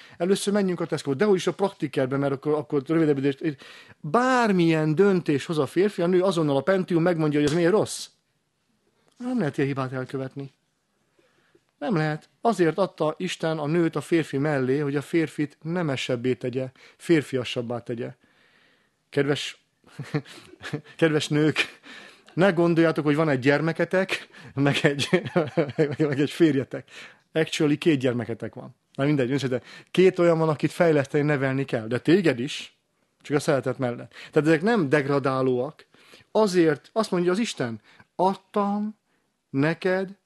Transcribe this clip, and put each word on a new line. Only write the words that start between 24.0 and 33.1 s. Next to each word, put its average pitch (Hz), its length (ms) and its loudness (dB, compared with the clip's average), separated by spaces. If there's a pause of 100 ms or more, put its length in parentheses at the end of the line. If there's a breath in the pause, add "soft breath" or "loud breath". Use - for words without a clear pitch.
meg 139 280 0
egy, 143 280 2 (440)
<laughs> 147 440 0
meg 143 220 0
egy 143 120 0
férjetek. 135 580 0 (420 loud breath)
Actually, 156 460 0
két 151 220 2
gyermeketek 117 540 -4
van. 127 220 -18 (180)
Na 135 120 -2
mindegy, 135 240 2
mindegy, 131 340 -2 (280 loud breath)
két 180 280 4
olyan 170 180 4
van, 160 120 2
akit 151 220 -2
fejleszteni, 151 520 2
nevelni 135 420 0
kell. 117 220 -6
De 120 120 -2
téged 160 400 2
is, - 380 -10 (440)